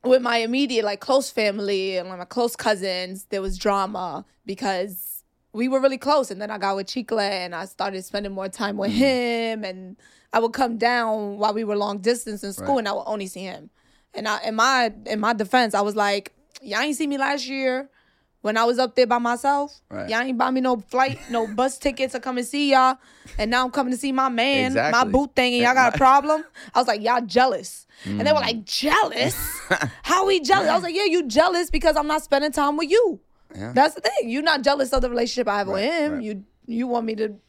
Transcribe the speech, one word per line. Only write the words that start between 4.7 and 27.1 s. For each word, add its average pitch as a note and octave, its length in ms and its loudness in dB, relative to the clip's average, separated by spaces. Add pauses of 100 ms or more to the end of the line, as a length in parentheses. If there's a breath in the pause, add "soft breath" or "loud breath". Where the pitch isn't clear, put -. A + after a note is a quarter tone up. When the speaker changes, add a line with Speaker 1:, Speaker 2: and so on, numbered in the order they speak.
Speaker 1:
we A#3 140 -2
were C4 140 2
really C4+ 160 2
close. C#4 340 0
And F#3+ 100 -10
then G#3 100 -8
I G#3+ 60 -8
got G3 180 -2
with G3 120 -6
Chicle A3+ 320 -4
and F#3 360 -4
I E3+ 100 -8
started F#3+ 400 -6
spending G3+ 260 -6
more G3 160 -8
time G3+ 300 -4
with G3+ 140 -2
Speaker 2:
Mm. G#3 40 -4
Speaker 1:
him. A#3 680 0
And F#3 340 -12 (360 soft breath)
I A3+ 60 4
would A#3 140 0
come A#3+ 240 -2
down A3 600 0
while G#3 160 0
we A3+ 100 -2
were G#3 120 -2
long G3+ 240 -2
distance A3 440 -2
in G3+ 100 -8
school C#4 220 -2
Speaker 2:
Right. C4 40 2
Speaker 1:
and A3 80 -4
I G3 60 -2
would - 140 -4
only G#3 200 -4
see - 140 -12
him. F#3 280 -12 (440)
And - 140 -6
I, G#3+ 160 -2
in A3 120 -4
my, A#3+ 380 4 (120)
in G#3+ 140 -4
my G#3 140 2
defense, A3 400 2
I G3+ 80 2
was G#3 140 -2
like, G3+ 380 0 (280)
"Y'all G#3 200 -4
ain't D4 140 0
see D4+ 120 -2
me C#4 100 -4
last C4+ 300 -2
year C4 420 -2 (520)
when G#3+ 140 -2
I A3+ 100 4
was A#3+ 140 2
up B3+ 160 0
there B3+ 120 4
by A#3+ 100 2
myself. C#4 720 0
Speaker 2:
Right. F#2+ 200 -8
Speaker 1:
Y'all A3 120 0
ain't C4 160 -2
buy B3+ 140 2
me C4 100 2
no B3+ 160 2
flight, C4 420 0 (100)
no A3+ 180 -2
Speaker 2:
<laughs> G#3+ 80 -10
Speaker 1:
bus B3+ 220 0
ticket C4 340 -2
to B3+ 80 -6
come B3+ 180 -6
and B3 100 -4
see C#4+ 240 0
y'all. C4 260 6 (400 loud breath)
And G#3+ 140 -2
now B3+ 140 2
I'm B3+ 60 -6
coming B3+ 200 0
to B3+ 60 -2
see C#4 140 -4
my C4 180 2
man, B3+ 420 2
Speaker 2:
Exactly. - 200 2
Speaker 1:
my A#3 200 4
boo C4+ 240 2
thing, B3 180 2
and A#3+ 100 2
y'all A#3+ 60 6
Speaker 2:
Yeah, B3+ 40 4
Speaker 1:
got B3+ 160 6
a - 20 2
Speaker 2:
my - 60 -4
Speaker 1:
problem?" C#4+ 480 6 (280 loud breath)
I - 60 4
was B3 80 2
like, G#3+ 140 0
"Y'all A#3 200 2